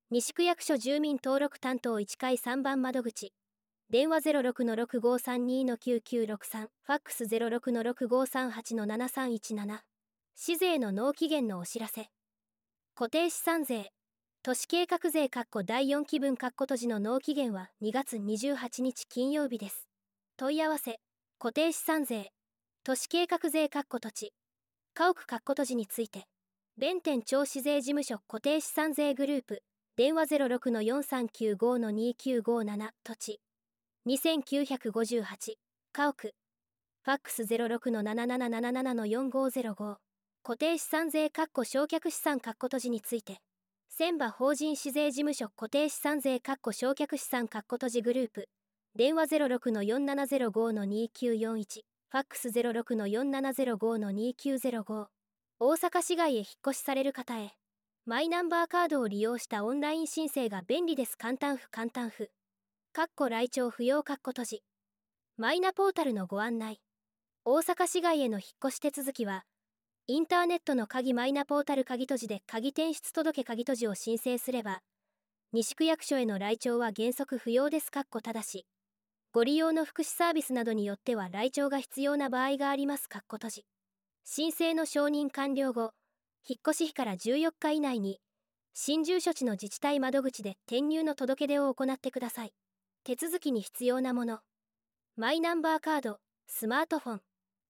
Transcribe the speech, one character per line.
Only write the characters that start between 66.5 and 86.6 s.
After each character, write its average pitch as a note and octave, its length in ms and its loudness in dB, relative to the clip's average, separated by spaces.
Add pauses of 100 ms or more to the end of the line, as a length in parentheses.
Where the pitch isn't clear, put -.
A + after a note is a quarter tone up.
内。 A3 220 -8 (640)
大 B3+ 120 6
阪 E4+ 320 2
市 F4+ 120 0
外 D#4+ 200 2
へ B3+ 80 2
の G#3+ 100 -2
引 F#3+ 60 -8
っ - 240 -6
越 C4 80 -6
し - 20 -10
手 D4 120 0
続 C4+ 220 -6
き A3+ 140 -4
は、 F#3+ 180 -6 (640)
イ C#4 120 2
ン D#4+ 60 2
タ F4 160 4
ー F4 40 4
ネ F4 100 4
ッ - 80 0
ト C#4 120 2
の A3 100 2
鍵、 B3+ 280 0
マ A#3+ 120 2
イ C#4 60 2
ナ C#4+ 120 0
ポ C#4+ 140 0
ー C#4+ 60 2
タ C#4+ 100 0
ル C4 100 2
鍵 B3+ 200 -4
閉 C4 120 -2
じ A3+ 120 -4
で G3+ 180 -6
鍵 A3+ 220 -2
転 D#4 260 0
出 - 180 -10
届、 D4+ 300 0
鍵 A#3+ 200 -4
閉 C4 120 0
じ A3+ 140 -2
を G3 80 -2
申 A3 220 -2
請 B3 200 -2
す B3+ 140 -6
れ A#3+ 100 -2
ば、 F#3+ 200 -6 (720)
西 A3+ 220 0
区 - 80 0
役 D#4+ 220 2
所 C#4+ 120 0
へ B3+ 80 2
の G#3 140 0
来 G#3 200 -2
庁 A#3+ 200 0
は A3+ 160 -2
原 A#3 180 0
則 C4+ 260 -4
不 A#3 120 -4
要 C4 200 4
で D#4 100 0
す。 - 100 -8
か C#4+ 120 -4
っ - 60 -6
こ A3+ 120 -6
た A#3 120 -8
だ A3 120 -6
し、 - 220 -10 (640)
ご A#3 100 6
利 C#4+ 140 4
用 D#4+ 160 4
の D#4+ 120 2
福 - 180 -4
祉 - 20 2
サ - 240 0
ー E4+ 40 2
ビ D#4 100 2
ス - 100 -4
な A#3+ 100 0
ど A3+ 100 0
に G#3 140 0
よ G3+ 80 -2
っ - 20 -14
て A#3+ 200 -2
は F#3 120 -4
来 G#3 220 -2
庁 C#4+ 180 2
が C4+ 120 0
必 C4+ 220 -6
要 C#4+ 140 2
な C#4 140 0
場 B3+ 140 0
合 C#4 120 2
が C#4 140 0
あ C#4 60 0
り C#4 100 0
ま C#4+ 120 -2
す。 - 100 -8
か G#3 100 -10
っ - 80 -16
こ A3 100 -12
閉 A3 140 -8
じ。 - 160 -14 (580)
申 D#4 280 -2
請 E4 220 2
の D#4+ 120 2
承 D4 200 2
認 D4 220 2
完 C#4 260 -2
了 C4+ 180 2
後、 A3+ 200 -2 (560)
引 B3+ 80 -4
っ - 40 -20